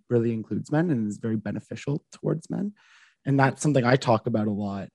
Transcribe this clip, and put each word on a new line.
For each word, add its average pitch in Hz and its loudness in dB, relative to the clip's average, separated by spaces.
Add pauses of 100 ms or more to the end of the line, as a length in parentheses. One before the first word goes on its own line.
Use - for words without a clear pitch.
really 117 2
includes 107 -6
men 160 2
and 113 0
is 104 -6
very 110 -4
beneficial 107 -6 (100)
towards 156 -4
men. 190 -6 (520)
And 139 2
that's 135 2
something 135 2
I 127 4
talk 117 2
about 110 0
a 110 0
lot, 98 -6